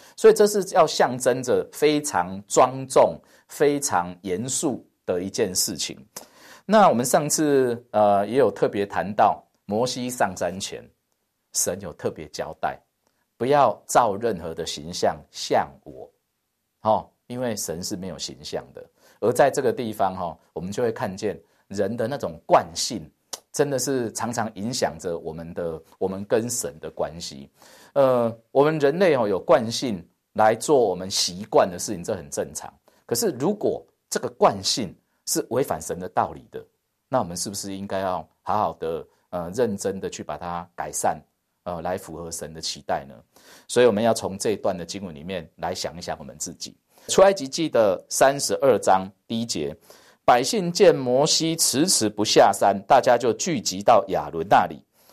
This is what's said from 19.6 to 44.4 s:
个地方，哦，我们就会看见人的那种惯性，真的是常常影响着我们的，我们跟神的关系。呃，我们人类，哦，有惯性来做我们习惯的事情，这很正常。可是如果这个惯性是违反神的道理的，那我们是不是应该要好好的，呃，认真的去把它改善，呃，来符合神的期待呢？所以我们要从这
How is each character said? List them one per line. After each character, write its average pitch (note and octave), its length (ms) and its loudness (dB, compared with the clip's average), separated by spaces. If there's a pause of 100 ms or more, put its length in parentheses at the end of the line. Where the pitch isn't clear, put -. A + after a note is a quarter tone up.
个 B2+ 100 2
地 A2 220 -4
方， F#2+ 240 -2
哦， E2+ 220 -8 (160)
我 - 60 -10
们 F#2 120 -6
就 B2 100 -4
会 A2+ 80 0
看 A2 240 -6
见 F#2+ 240 -6 (280)
人 G2 280 -4
的 A#2 140 -4
那 C#3+ 80 -6
种 E2 300 -10
惯 C#3 280 4
性， E2+ 320 -6 (460)
真 C#3+ 160 0
的 C3+ 100 -2
是 B2 340 -2
常 A#2+ 200 -6
常 A2+ 220 -4
影 G#2+ 180 -8
响 D#2+ 260 -4
着 E2+ 200 -6
我 D#2+ 160 -12
们 E2+ 180 -12
的， E2 260 -6 (200)
我 F#2+ 100 -2
们 F#2+ 160 -8
跟 A#2 240 0
神 D2 320 -6
的 D#2 100 -12
关 D#2 300 -8
系。 C#2 300 -14 (420)
呃， B2 420 2 (180)
我 C3+ 120 6
们 D#3 140 2
人 C#3+ 200 2
类， F3+ 180 4
哦， A2 120 0
有 F#2 100 0
惯 B2 320 2
性 G#2+ 320 -4 (300)
来 A2 220 4
做 C#3 260 2
我 G2 140 2
们 F#2+ 160 -8
习 - 340 -4
惯 A2+ 260 2
的 F2 80 -8
事 A2 140 -6
情， F2 100 -8
这 A#2 120 -4
很 D2 160 -10
正 E2 240 -6
常。 - 180 -14 (320)
可 A#2+ 100 -6
是 G#3 180 0
如 C#3+ 220 0
果 B2 300 -4 (240)
这 - 100 -2
个 - 120 -8
惯 A#2+ 340 2
性 F#2 300 -4 (320)
是 - 240 -2
违 B2+ 120 2
反 E2 200 -4
神 - 160 -8
的 F#2 100 -10
道 F#2 240 -2
理 C#2 180 -20
的， C#2 140 -14 (420)
那 C3+ 120 -2
我 A2 60 -2
们 F2 120 -10
是 G#2 140 -6
不 G2 40 -10
是 G2 220 -10
应 G2 100 -10
该 G2 120 -6
要 F2+ 280 -4 (160)
好 G2+ 140 -2
好 F#2 180 0
的， D#2+ 320 -6 (240)
呃， F2 240 -6
认 A2+ 220 0
真 F#2+ 240 -6
的 F#2 80 -8
去 - 140 -12
把 D2+ 160 -10
它 E2+ 280 -8 (100)
改 D2+ 160 -8
善， D#2+ 280 -4 (440)
呃， F2 180 -8
来 F2+ 160 -4
符 D#2+ 180 -16
合 E2 140 -12
神 D#2+ 240 -12
的 D#2+ 60 -16
期 - 260 -10
待 D#2+ 180 -4
呢？ C2+ 100 -20 (520)
所 A#2+ 160 4
以 B2 40 10
我 A#2 60 6
们 G2+ 100 0
要 A2+ 120 4
从 F#2+ 240 -6
这 A2+ 140 -2